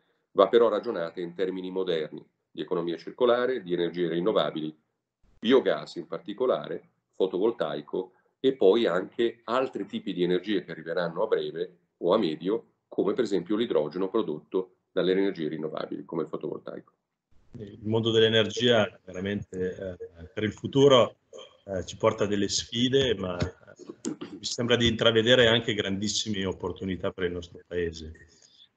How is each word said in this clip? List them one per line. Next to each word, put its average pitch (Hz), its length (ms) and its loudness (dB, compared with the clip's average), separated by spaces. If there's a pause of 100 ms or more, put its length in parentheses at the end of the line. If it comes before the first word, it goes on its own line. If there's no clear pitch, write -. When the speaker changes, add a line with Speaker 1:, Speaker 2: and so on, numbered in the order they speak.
(320)
Speaker 1:
va 95 160 6
però 117 200 6
ragionata 98 520 -4
in 87 140 -8
termini 92 360 -4
moderni, 85 540 -4 (260)
di - 120 -10
economia 85 340 -4
circolare, 123 680 0
di 87 100 -6
energie 85 360 0
rinnovabili, 82 680 0 (640)
biogas 95 580 2
in 82 100 -10
particolare, 90 840 -4 (240)
fotovoltaico 92 960 -2 (280)
e 131 140 4
poi 107 320 6
anche 95 580 0
altri 113 420 -2
tipi 107 260 -8
di 87 100 0
energie 90 420 0
che - 60 -14
arriveranno 82 520 -4
a 110 40 -2
breve 80 520 -4 (200)
o 90 160 2
a 110 40 6
medio, 90 480 -2 (200)
come 98 260 -2
per 120 120 0
esempio 98 320 -2
l'idrogeno 90 520 0
prodotto 92 680 -4 (160)
dalle 90 200 2
energie 92 360 0
rinnovabili, - 560 -8
come 82 180 -6
il - 60 -6
fotovoltaico. - 640 -10 (600)
Speaker 2:
Il 107 300 -16
mondo 113 280 0
dell'energia 110 920 4
veramente, 92 920 -6
eh, - 340 -16
per 107 120 -4
il 104 80 0
futuro, 131 640 6 (480)
eh, 95 200 -6
ci - 120 -14
porta 110 300 2
delle 101 220 0
sfide, 127 680 0
ma, 92 200 -6
eh, - 800 -10 (140)
mi - 140 -16
sembra 120 320 0
di 120 100 4
intravedere 117 600 4
anche 113 260 2
grandissime 98 680 -4
opportunità 92 680 -6
per 92 140 -6
il 87 80 -2
nostro 87 340 -12
paese. 82 460 -6 (640)